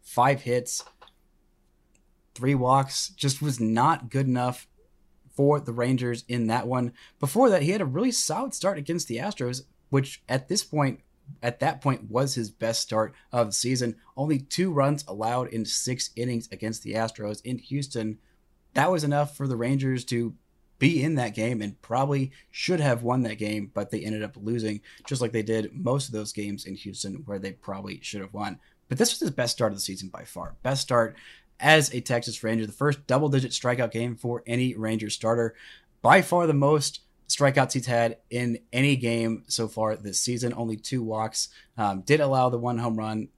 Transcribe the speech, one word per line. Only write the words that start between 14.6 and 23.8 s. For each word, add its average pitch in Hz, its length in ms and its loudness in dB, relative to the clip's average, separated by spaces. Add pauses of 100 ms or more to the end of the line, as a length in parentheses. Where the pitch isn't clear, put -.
runs 143 380 2
allowed 113 400 -2
in 113 160 -2
six - 500 -4
innings 120 380 -4
against 110 320 -6
the 110 80 -8
Astros 107 520 -4
in 127 140 -4
Houston. 123 600 -4 (560)
That 147 160 4
was 165 140 2
enough 143 320 0
for 143 100 -4
the 131 100 -2
Rangers 131 500 0
to 117 280 -2 (440)
be 143 240 4
in 156 140 2
that 117 180 -2
game 113 260 -2
and 101 220 -6
probably 135 500 0 (180)
should 180 300 0
have 123 220 2
won 123 200 2
that 110 140 -2
game, 104 380 -4
but 101 160 -4